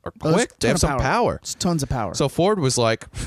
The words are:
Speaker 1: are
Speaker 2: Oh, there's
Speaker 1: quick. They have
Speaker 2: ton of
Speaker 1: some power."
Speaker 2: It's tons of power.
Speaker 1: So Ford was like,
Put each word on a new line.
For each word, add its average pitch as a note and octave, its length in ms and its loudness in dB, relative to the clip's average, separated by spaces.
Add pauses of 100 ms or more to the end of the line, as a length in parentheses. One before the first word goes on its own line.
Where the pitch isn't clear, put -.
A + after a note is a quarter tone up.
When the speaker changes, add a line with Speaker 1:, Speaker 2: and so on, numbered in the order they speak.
Speaker 1:
are - 80 -10 (100)
Speaker 2:
Oh, D3+ 100 2
there's E3 40 6 (120)
Speaker 1:
quick. - 120 -20
They A#2 80 0
have D3 140 2
Speaker 2:
ton D3 140 0
of B2 40 -2
Speaker 1:
some B2 100 0
power." F#3+ 320 0
Speaker 2:
It's - 140 -10
tons E3+ 260 0
of C3+ 60 -4
power. A2 260 -4
Speaker 1:
So D3+ 140 0
Ford F#3+ 320 2
was C3 180 0
like, A2+ 280 2 (220)